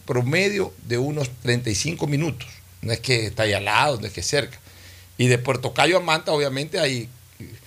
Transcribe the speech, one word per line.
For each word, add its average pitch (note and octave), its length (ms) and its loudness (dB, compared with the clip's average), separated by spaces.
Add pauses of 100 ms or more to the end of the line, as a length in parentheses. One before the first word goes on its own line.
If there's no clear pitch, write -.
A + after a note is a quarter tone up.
promedio F3+ 680 0 (140)
de A#2 120 0
unos C#3+ 320 -2 (120)
treinta A#2+ 260 0
y G#2 60 -2
cinco D#3+ 320 -2
minutos. D3 420 -2 (320)
No A2 120 -4
es A2 80 -2
que A#2 260 0
está G2+ 160 -2
ahí G#2+ 100 4
al G2+ 120 0
lado, A#2 360 2
no G#2+ 60 -6
es G2 60 -10
que - 80 -8
es F#2+ 60 -6
cerca. C#3+ 320 -2 (600)
Y B2 80 4
de B2 100 6
Puerto B2 380 -2
Cayo E3 240 4
a - 20 4
Manta, D#3+ 320 0
obviamente, D3 460 0
hay C3+ 300 0 (580)